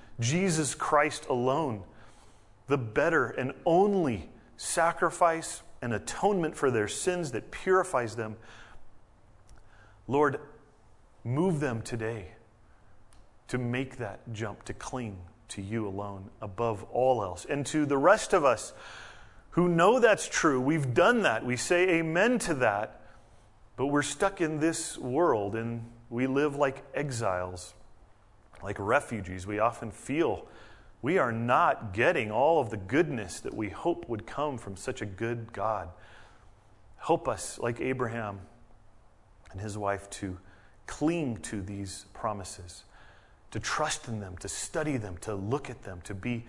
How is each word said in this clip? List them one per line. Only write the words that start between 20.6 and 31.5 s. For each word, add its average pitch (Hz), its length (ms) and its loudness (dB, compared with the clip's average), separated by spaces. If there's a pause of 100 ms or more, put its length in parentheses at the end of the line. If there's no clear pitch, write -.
done 214 280 6
that, 123 240 2
we 123 100 0
say 180 340 4 (100)
amen 180 400 2
to 165 160 0
that, 110 460 2 (720)
but 131 120 0
we're 143 140 4
stuck 196 400 0
in 156 180 0
this 165 380 0
world 123 580 2
and 113 300 -4 (240)
we 123 180 0
live 139 280 2
like 139 280 0 (100)
exiles, 98 800 -4 (880)
like 101 160 -6
refugees. 98 680 0
We 104 140 -4
often 117 320 0
feel 135 560 -2 (540)
we 165 180 2
are 123 120 2
not 123 600 2